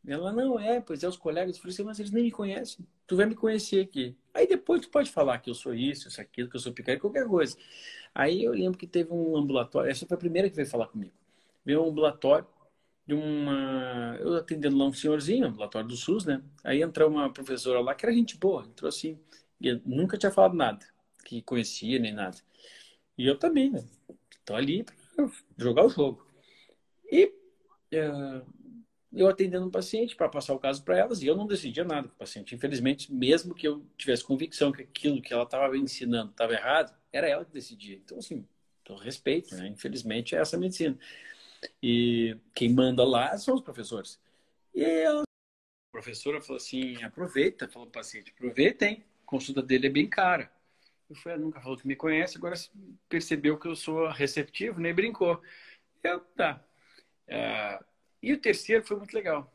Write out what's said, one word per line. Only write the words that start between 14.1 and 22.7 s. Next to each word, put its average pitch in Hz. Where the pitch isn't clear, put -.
Eu 170
atendendo 151
lá 139
um 135
senhorzinho, 151
ambulatório 110
do 120
sus, 180
né? 135
Aí 139
entrou 156
uma 143
professora 127
lá, 131
que -
era 233
gente 233
boa, 170
entrou -
assim, 156
e -
eu 120
nunca 147
tinha 196
falado 190
nada, 113
que 117
conhecia 120
nem 110
nada. 95